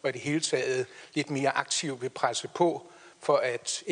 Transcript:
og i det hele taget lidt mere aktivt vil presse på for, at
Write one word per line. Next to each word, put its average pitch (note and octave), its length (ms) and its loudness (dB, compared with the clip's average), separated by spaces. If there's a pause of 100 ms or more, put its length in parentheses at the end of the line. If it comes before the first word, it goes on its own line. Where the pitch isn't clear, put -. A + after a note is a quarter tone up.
og C#3+ 80 0
i - 20 -2
det B2 100 -6
hele D3 180 0
taget B2+ 460 0 (280)
lidt D3+ 160 -2
mere C#3 200 2
aktivt C3+ 520 -2
vil B2+ 80 -4
presse - 460 -2
på E3 320 2 (320)
for, D3 180 4
at - 540 -2